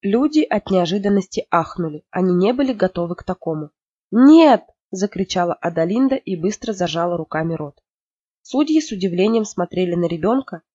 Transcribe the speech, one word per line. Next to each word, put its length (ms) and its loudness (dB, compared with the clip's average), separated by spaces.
Люди 380 2
от 300 -2
неожиданности 800 0
ахнули, 600 -4
они 240 0
не 180 2
были 200 -2
готовы 420 -4
к 80 -16
такому. 480 -8
«Нет!» 540 8
закричала 640 -4
Адалинда 640 0
и 200 -6
быстро 360 -6
зажала 440 -4
руками 380 -4
рот. 220 -10
Судьи 380 0
с 120 -8
удивлением 520 0
смотрели 500 -4
на 120 0
ребёнка, 560 -4